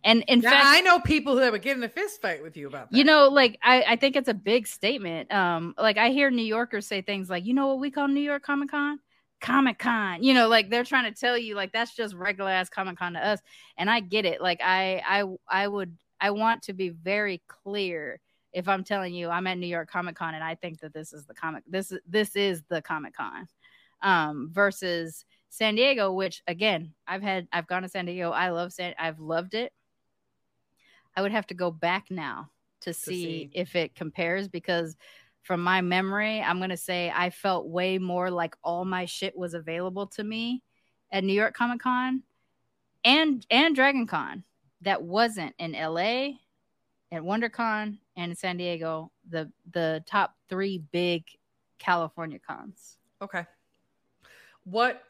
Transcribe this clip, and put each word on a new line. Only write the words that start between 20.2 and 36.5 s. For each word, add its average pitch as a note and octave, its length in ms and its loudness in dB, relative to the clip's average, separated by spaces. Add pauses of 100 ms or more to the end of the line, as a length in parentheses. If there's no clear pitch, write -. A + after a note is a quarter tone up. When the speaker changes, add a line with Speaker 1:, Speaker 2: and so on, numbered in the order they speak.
Speaker 1:
and D#3 80 -10
I D#3+ 120 -6
think E3 260 -12
that D3+ 120 -16
this D#3 200 -14
is D3 120 -20
the - 80 -20
comic, D#3+ 320 -10
this F#3+ 280 -6
is, F3+ 120 -8
this G#3 300 0
is G3 340 0
the E3 120 -2
Comic D3+ 340 -8
Con, G#2 320 -10 (540)
um, D#3 500 2
versus F3 720 0 (260)
San G#3+ 260 0
Diego, A#3 360 2
which, F#3 340 -4
again, F3 480 -2 (140)
I've F#3+ 160 -8
had, F#3+ 300 -4
I've E3+ 140 -4
gone F3+ 160 -4
to F#3 60 -10
San F3+ 160 -6
Diego. F3 260 -4
I F3+ 180 0
love F3 240 -4
San, F3+ 260 -8
I've D#3+ 220 -6
loved E3 320 -4
it. A3+ 180 -4 (1400)
I F#3+ 60 -2
would G3+ 100 0
have G#3+ 160 -2
to F#3+ 60 -12
go F3+ 160 -2
back E3+ 400 -2
now D3 400 -10 (320)
to - 80 -8
Speaker 2:
To E3 40 -6
Speaker 1:
see - 200 -8 (100)
Speaker 2:
see. D#3+ 300 -8
Speaker 1:
if F3+ 220 -6
it E3 180 -2
compares, E3+ 540 -4
because E3+ 500 -4 (460)
from F3 180 -2
my F#3 200 2
memory, G3 600 0
I'm F3 180 -2